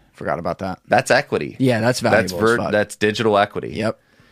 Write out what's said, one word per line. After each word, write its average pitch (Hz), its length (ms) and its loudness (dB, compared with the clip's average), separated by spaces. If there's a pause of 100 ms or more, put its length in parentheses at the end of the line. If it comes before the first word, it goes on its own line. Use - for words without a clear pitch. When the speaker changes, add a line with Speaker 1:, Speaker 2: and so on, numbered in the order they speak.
(140)
Speaker 1:
Forgot 80 240 -6
about 85 220 -6
that. 95 260 -8
Speaker 2:
That's 120 240 2
equity. 120 480 0
Speaker 1:
Yeah, 123 220 0
that's 120 200 0
Speaker 2:
That's 107 300 2
Speaker 1:
valuable 92 60 -8 (100)
as 113 60 4
Speaker 2:
ver-, 120 40 2
Speaker 1:
fuck. 101 160 -2
Speaker 2:
that's 104 220 0
digital 107 420 0
equity. 101 380 0
Speaker 1:
Yep. 107 260 -4 (320)